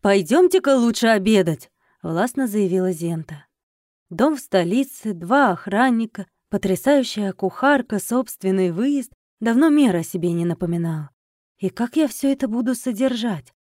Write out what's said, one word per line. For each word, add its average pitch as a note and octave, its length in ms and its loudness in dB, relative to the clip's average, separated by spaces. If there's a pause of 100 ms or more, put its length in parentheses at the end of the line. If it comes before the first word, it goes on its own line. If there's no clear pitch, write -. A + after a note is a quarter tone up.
«Пойдемте-ка C4+ 760 4
лучше A#3 300 2
обедать», G3 640 2 (320)
властно G3+ 440 -2
заявила F#3+ 440 -2
Зента. D#3+ 540 -8 (640)
Дом C4+ 280 0
в B3 40 -10
столице, G#3 720 -2
два G3+ 380 2
охранника, A3 760 -2 (220)
потрясающая G#3 840 0
кухарка, A#3+ 640 -2
собственный F#3+ 720 -2
выезд. B3+ 420 -4 (280)
Давно A#3 280 2
мир C#4+ 280 4
о E3 60 0
себе E3+ 300 -4
не E3+ 140 -2
напоминал. E3+ 640 -4 (500)
И F#3+ 80 -4
как A#3+ 280 -6
я D#4 120 2
все C#4 240 -2
это C4+ 160 -4
буду A#3+ 260 -2
содержать? A#3 880 -4